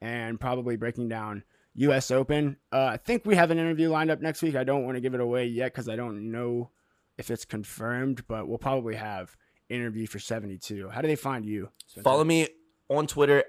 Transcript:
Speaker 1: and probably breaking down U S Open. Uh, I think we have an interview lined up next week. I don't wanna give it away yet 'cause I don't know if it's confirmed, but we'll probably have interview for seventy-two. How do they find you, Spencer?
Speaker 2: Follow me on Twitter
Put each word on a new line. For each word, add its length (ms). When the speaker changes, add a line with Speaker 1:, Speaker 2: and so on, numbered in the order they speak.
Speaker 1:
and 380
probably 380
breaking 320
down 340
U 180
S 200
Open. 440
Uh, 120
I 140
think 280
we 80
have 160
an 80
interview 300
lined 240
up 80
next 220
week. 120
I 80
don't 220
wanna 160
give 140
it 60
away 260
yet 280
'cause 140
I 80
don't 340
know 400
if 160
it's 120
confirmed, 840
but 180
we'll 120
probably 360
have 420
interview 380
for 140
seventy-two. 720
How 100
do 80
they 80
find 280
you, 260
Spencer? 180
Speaker 2:
Follow 180
me 240
on 200
Twitter 400